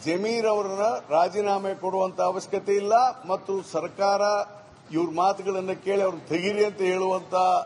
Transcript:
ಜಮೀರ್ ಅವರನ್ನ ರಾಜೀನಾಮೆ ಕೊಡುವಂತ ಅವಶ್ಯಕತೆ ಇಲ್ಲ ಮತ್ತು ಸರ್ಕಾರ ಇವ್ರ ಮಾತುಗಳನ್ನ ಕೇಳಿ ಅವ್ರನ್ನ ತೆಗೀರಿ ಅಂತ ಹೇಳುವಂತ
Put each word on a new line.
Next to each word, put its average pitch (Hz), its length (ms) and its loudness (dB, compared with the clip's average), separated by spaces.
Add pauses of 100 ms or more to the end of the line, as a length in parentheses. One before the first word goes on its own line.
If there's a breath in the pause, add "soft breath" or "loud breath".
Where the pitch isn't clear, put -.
ಜಮೀರ್ 214 400 0
ಅವರನ್ನ 202 360 0 (280)
ರಾಜೀನಾಮೆ 190 680 2
ಕೊಡುವಂತ 185 460 -2
ಅವಶ್ಯಕತೆ 185 520 -2
ಇಲ್ಲ 202 200 2 (340)
ಮತ್ತು 190 360 -4
ಸರ್ಕಾರ 196 580 0 (680)
ಇವ್ರ 160 240 -2
ಮಾತುಗಳನ್ನ 190 560 0
ಕೇಳಿ 196 300 -2
ಅವ್ರನ್ನ 180 260 0
ತೆಗೀರಿ 202 380 2
ಅಂತ 202 120 -4
ಹೇಳುವಂತ 185 560 0 (320)